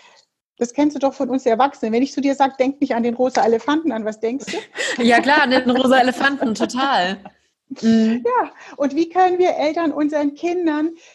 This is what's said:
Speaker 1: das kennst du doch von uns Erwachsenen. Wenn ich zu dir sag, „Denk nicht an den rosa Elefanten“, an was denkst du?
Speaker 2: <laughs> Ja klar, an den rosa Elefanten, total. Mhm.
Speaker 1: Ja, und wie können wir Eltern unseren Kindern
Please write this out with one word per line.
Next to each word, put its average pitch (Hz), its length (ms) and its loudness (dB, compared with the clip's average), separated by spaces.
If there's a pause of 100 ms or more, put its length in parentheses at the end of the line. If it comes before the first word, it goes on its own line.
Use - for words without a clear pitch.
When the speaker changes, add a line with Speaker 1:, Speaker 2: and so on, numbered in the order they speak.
(580)
Speaker 1:
das 240 160 -4
kennst 294 220 0
du 277 40 -10
doch 269 140 0
von 262 160 -4
uns 262 160 -2
Erwachsenen. 233 480 0
Wenn 240 100 2
ich 277 80 -2
zu - 100 -8
dir 269 140 0
sag, 269 220 0
„Denk 277 240 -2
nicht 262 140 0
an 233 80 0
den 233 120 -2
rosa 247 300 0
Elefanten“, 285 480 0
an 220 120 -6
was 214 140 -8
denkst 240 320 -6
du? 339 60 -6
Speaker 2:
<laughs> - 460 -6
Ja 233 180 6
klar, 285 220 4
an 247 80 0
den 254 180 2
rosa 254 300 4
Elefanten, 254 540 0
total. 220 680 -2 (640)
Mhm. 226 440 2
Speaker 1:
Ja, 466 280 -2 (240)
und 277 180 -2
wie 330 140 0
können 359 300 2
wir 359 160 2
Eltern 311 380 -2
unseren 294 420 -2
Kindern 330 560 -2 (240)